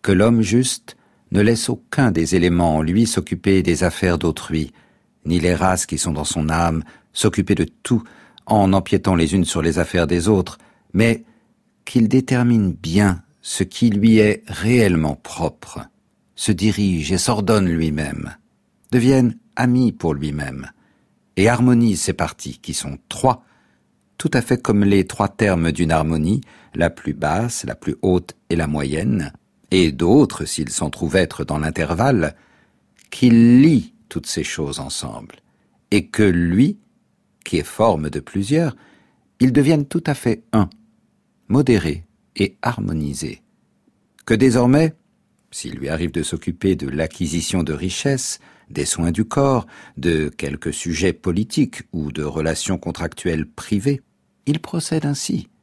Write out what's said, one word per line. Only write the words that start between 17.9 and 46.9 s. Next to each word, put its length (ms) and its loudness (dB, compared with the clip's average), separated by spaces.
devienne 460 4
ami 360 2
pour 220 -2
lui-même, 560 -8
et 120 4
harmonise 520 4
ses 120 -2
parties, 460 -6
qui 160 -10
sont 240 -8
trois, 360 -2
tout 160 -4
à 80 2
fait 180 0
comme 240 2
les 220 4
trois 220 -4
termes 440 0
d'une 200 -2
harmonie, 480 0
la 160 0
plus 240 -8
basse, 500 -4
la 100 -8
plus 280 -8
haute 320 -2
et 60 0
la 100 -2
moyenne, 680 -4
et 220 4
d'autres, 520 2
s'ils 260 -6
s'en 200 -4
trouvent 260 -4
être 280 0
dans 140 -4
l'intervalle, 760 0
qu'il 500 6
lie 320 4
toutes 180 -8
ces 180 -6
choses 360 -8
ensemble, 560 -12
et 160 2
que 160 0
lui, 560 2
qui 140 -2
est 80 -2
forme 440 0
de 100 -6
plusieurs, 540 -2
ils 120 4
deviennent 340 2
tout 200 -4
à 80 -2
fait 380 -4
un, 180 2
modérés 560 0
et 260 -2
harmonisés. 800 -6
Que 80 4
désormais, 600 4
s'il 240 -12
lui 140 -8
arrive 240 -4
de 100 -4
s'occuper 540 -4
de 120 -8
l'acquisition 760 -4